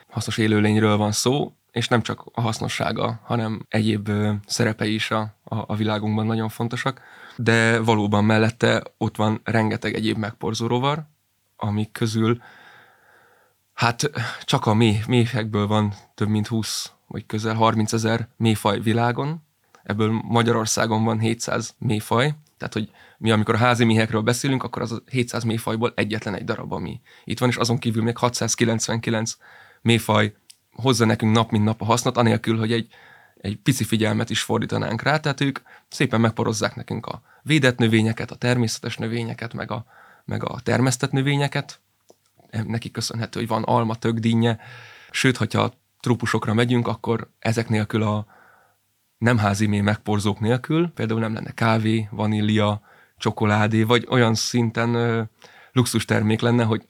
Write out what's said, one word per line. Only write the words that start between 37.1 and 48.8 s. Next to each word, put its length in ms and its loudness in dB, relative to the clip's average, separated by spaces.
védett 360 2
növényeket, 520 2
a 60 -14
természetes 600 -2
növényeket, 560 -8
meg 180 -10
a, 160 -8
meg 200 -6
a 160 -8
termesztett 500 0
növényeket. 680 -2
Nekik 260 -6
köszönhető, 480 -6
hogy 80 -4
van 140 -2
alma, 320 0
tök, 240 -2
dinnye. 380 2
Sőt, 260 0
hogyha 260 0
a 100 0
trópusokra 540 0
megyünk, 340 2
akkor 500 -4
ezek 300 -2
nélkül 340 0
a 240 -2